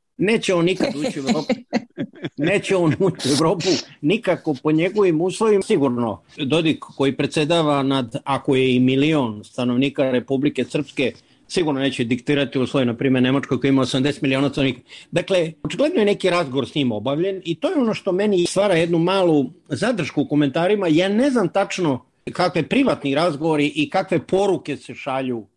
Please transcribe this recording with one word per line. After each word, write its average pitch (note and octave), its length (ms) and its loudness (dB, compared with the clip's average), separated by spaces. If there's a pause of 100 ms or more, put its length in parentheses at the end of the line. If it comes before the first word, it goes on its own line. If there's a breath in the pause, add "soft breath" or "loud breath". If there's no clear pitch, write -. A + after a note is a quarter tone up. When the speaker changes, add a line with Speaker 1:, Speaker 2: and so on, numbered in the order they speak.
(180)
Speaker 1:
Neće G#3+ 360 0
on E3+ 120 2
nikad F#3 300 0
ući D#3 240 -6
u C#3 40 -6
Evropu. D3+ 300 0 (480)
Speaker 2:
<laughs> - 360 -10
Speaker 1:
Neće F#3 380 0
on E3 240 2
ući F3+ 300 0
u - 20 2
Evropu D#3+ 380 0 (320 loud breath)
nikako E3 600 0
po D#3 80 0
njegovim F3 500 2
uslovima. G3 420 2
Sigurno, A#2+ 580 0 (160)
Dodik D3+ 420 0
koji C#3 380 -2
predsedava D3 640 0
nad, C3+ 400 -2
ako C3+ 320 0
je C3 200 4
i B2 40 4
milion C3 640 2
stanovnika C3 680 -2
Republike C3 520 -2
Srpske, C#3+ 500 -4 (340 soft breath)
sigurno D3+ 320 -2
neće C3 240 -2
diktirati B2+ 560 -2
uslove, B2+ 260 0
na A#2+ 80 0
primjer, B2+ 300 2
Nemačkoj C3 380 0
koja C#3 80 2
ima C3+ 120 4
osamdeset C3+ 400 -2
miliona C#3 280 0
stanovnika. C3+ 320 -2 (300 loud breath)
Dakle, F3 400 0 (120)
očigledno D4 360 0
je G#3 60 4
neki G3+ 240 0
razgovor C#3 400 -2
s - 60 -8
njim C3+ 160 0
obavljen D3 540 -4
i E3 100 -4
to C#4+ 140 -2
je F#4 80 -2
ono A#3 160 2
što - 180 -4
meni F#3+ 340 2
stvara G3 280 0
jednu E3+ 240 2
malu E3+ 480 2 (240)
zadršku E3 520 -2
u C3+ 60 0
komentarima. E3 600 0
Ja E3+ 220 4
ne A#3 200 2
znam A3+ 200 0
tačno F#3 560 -2 (280)
kakve F3 300 0
privatni F3 520 0
razgovori D3+ 600 0
i D3 140 0
kakve F#3 300 0
poruke F#3 580 -2
se - 180 -16
šalju B2+ 500 -6 (120)